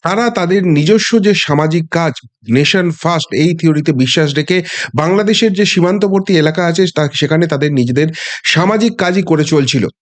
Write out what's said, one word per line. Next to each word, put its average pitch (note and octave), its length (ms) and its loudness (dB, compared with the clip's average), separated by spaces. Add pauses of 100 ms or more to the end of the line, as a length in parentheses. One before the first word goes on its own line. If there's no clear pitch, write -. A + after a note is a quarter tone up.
তারা A3 280 0
তাদের F#3 360 0
নিজস্ব F3 520 2
যে G3+ 160 4
সামাজিক D#3 560 -2
কাজ, E3 220 0 (380)
নেশন D#3 400 2
ফার্স্ট D#3+ 440 -4
এই D#3+ 200 0
থিওরিতে D#3 380 0
বিশ্বাস C#3 420 0
রেখে E3+ 280 -2 (320)
বাংলাদেশের G3 580 0
যে G3 120 0
সীমান্তবর্তী F#3+ 760 0
এলাকা D#3+ 280 0
আছে E3+ 180 0 (100)
তা, D3 200 0
সেখানে D#3 320 0
তাদের D3 260 -2
নিজেদের B2+ 360 0 (380)
সামাজিক G#3 500 0
কাজই F#3 260 0
করে D#3 220 0
চলছিল। C#3 420 0 (160)